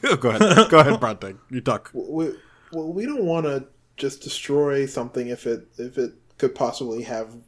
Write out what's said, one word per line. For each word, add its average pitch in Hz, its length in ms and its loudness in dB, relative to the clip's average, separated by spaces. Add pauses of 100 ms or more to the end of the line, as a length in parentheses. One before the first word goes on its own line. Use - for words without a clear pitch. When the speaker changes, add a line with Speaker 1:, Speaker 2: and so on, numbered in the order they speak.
Speaker 1:
wanna - 140 2
Speaker 2:
<laughs> - 0 -
Go 123 140 0
ahead. 214 400 6
Go 160 100 10
ahead, 151 220 6
Bronte. 101 340 -6 (160)
You 127 80 -6
talk. 117 320 -4
Speaker 1:
w-, - 180 -8
we, 156 280 -4 (340)
well, 165 220 -8
we 202 120 -6
don't 269 200 -4
wanna 151 400 -2 (320)
just 139 240 -6
destroy 139 640 0
something 123 420 -6
if 120 180 -8
it, 117 220 -4 (100)
if 123 200 -10
it 120 160 -4 (240)
could 131 180 -2
possibly 120 480 -6
have 113 320 -10 (120)